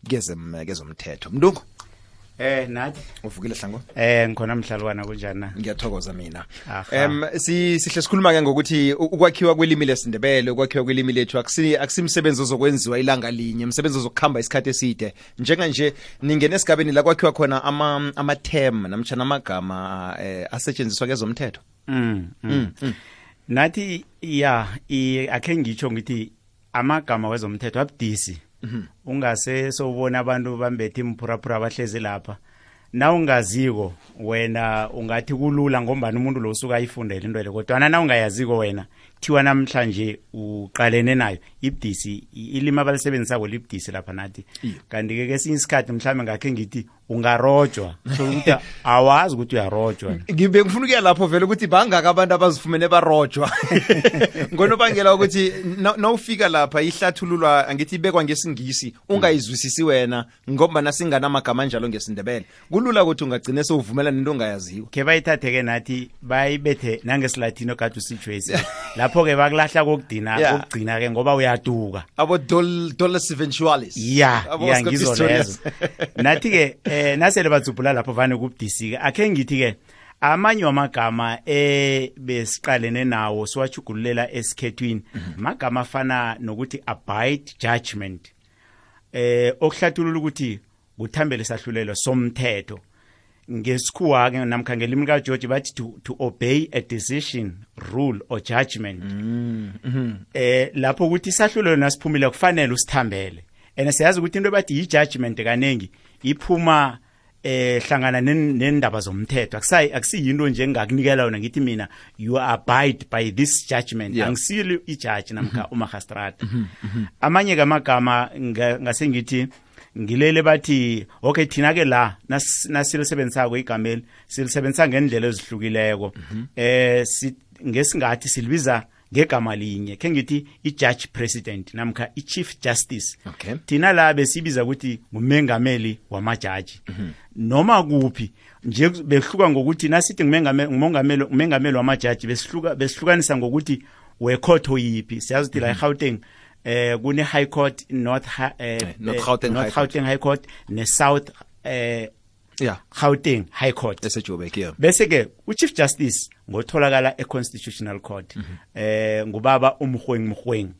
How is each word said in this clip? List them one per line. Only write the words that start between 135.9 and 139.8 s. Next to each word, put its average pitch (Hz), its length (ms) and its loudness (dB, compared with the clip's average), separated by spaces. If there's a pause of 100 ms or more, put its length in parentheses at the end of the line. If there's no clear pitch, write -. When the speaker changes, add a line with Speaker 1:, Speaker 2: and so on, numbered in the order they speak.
Speaker 2:
wamajaji. 98 800 -6
Speaker 1:
Mhm. 98 200 -10 (280)
Speaker 2:
Noma 160 460 4
kuphi, 131 500 0 (320)
nje 120 240 2
behluka 170 600 2
ngokuthi 147 380 0